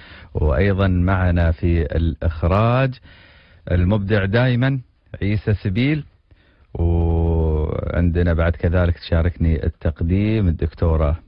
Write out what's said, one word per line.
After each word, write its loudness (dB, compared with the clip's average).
وأيضًا 0
معنا 0
في 0
الإخراج 0
المبدع 0
دائمًا 0
عيسى -2
سبيل، -2
وعندنا 0
بعد 2
كذلك 0
تشاركني 0
التقديم 0
الدكتورة 0